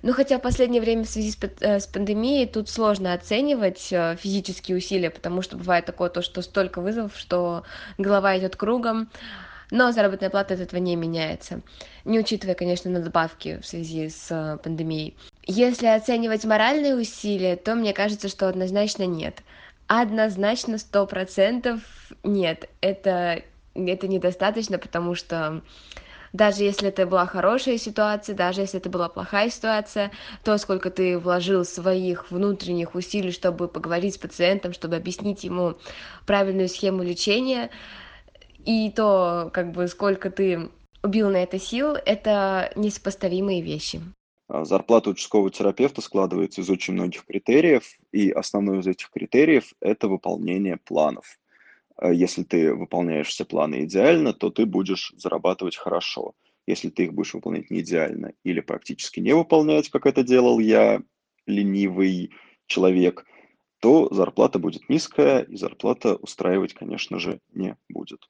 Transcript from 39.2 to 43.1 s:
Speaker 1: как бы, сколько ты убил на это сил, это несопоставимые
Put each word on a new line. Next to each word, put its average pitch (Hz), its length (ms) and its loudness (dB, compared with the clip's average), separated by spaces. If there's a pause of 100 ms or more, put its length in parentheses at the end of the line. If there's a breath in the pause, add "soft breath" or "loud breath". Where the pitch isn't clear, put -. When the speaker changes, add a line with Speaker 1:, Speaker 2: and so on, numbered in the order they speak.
Speaker 1:
как 175 180 -2
бы, 175 160 -2
сколько 196 420 -2
ты 185 400 0 (320)
убил 208 280 2
на 190 80 2
это 185 220 0
сил, 233 360 -2 (100)
это 196 720 2
несопоставимые 196 840 -2